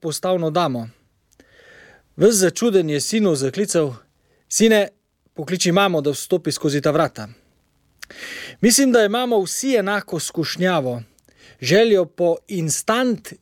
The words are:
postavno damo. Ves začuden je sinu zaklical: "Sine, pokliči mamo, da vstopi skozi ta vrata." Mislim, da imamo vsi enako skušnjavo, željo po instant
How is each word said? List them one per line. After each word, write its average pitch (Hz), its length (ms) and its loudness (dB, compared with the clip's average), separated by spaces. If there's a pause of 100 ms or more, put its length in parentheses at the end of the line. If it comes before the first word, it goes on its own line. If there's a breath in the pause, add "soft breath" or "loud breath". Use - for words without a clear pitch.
postavno 170 480 -2
damo. 139 400 -2 (1300 soft breath)
Ves 208 200 4
začuden 190 540 2
je 147 120 -2
sinu 208 340 0
zaklical: 139 580 -2 (560)
"Sine, 214 380 4 (460)
pokliči 175 380 -2
mamo, 180 300 2
da 143 100 -2
vstopi 165 400 -4
skozi 143 300 -2
ta 151 100 0
vrata." 143 360 -2 (1300 loud breath)
Mislim, 254 300 4
da 233 120 6
imamo 233 380 0
vsi 254 340 -2
enako 196 440 -2
skušnjavo, 151 840 -2 (580 soft breath)
željo 190 440 4
po 170 300 0 (120)
instant 208 960 -2